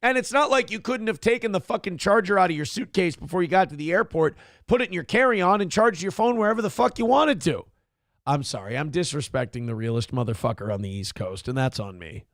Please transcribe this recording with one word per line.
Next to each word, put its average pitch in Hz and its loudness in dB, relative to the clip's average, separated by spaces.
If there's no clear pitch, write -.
And 254 2
it's - -2
not 285 4
like 262 2
you 214 -6
couldn't 220 -4
have 220 -2
taken 226 0
the 185 0
fucking 202 -4
charger 202 2
out 180 6
of 165 0
your 151 -4
suitcase 180 -2
before 170 -4
you 170 0
got 185 4
to 156 -14
the 151 -6
airport, 180 0
put 247 2
it 240 0
in 180 -8
your 170 -4
carry-on, 208 2
and 190 -2
charged 214 4
your 190 -4
phone 240 2
wherever 220 2
the 208 0
fuck - 0
you 233 0
wanted 269 4
to. 98 -2
I'm 139 0
sorry. 107 -6
I'm 151 -4
disrespecting 131 -4
the 117 -4
realest 113 -2
motherfucker 113 -2
on 101 -4
the 98 -6
East 98 -8
Coast, 95 -8
and 127 -4
that's 131 0
on 98 -10
me. 82 -14